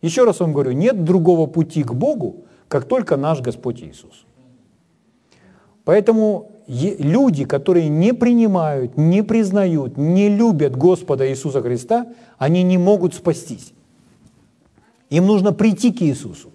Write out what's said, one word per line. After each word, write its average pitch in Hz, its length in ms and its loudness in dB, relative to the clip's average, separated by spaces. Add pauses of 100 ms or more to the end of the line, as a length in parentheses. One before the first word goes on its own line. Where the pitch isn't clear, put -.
Еще 170 220 2
раз 208 160 0
вам 165 120 -2
говорю, 139 200 -2
нет 185 320 0
другого 170 420 2
пути 160 360 -2
к 120 100 -4
Богу, 131 520 -4 (240)
как 131 160 -2
только 247 320 0
наш 143 240 -2
Господь 120 420 -8
Иисус. - 420 -20 (1600)
Поэтому 214 680 2 (160)
е-, 135 300 -4
люди, 156 460 2
которые 156 440 0
не 165 260 2
принимают, 190 840 0
не 170 260 2
признают, 190 760 0
не 180 320 2
любят 190 480 0
Господа 143 520 2
Иисуса 135 320 -4
Христа, 123 460 -2 (320)
они 170 240 2
не 185 160 2
могут 180 360 2
спастись. - 580 -8 (1400)
Им 170 160 2
нужно 202 260 2
прийти 214 400 0
к - 100 -6
Иисусу. 123 520 -6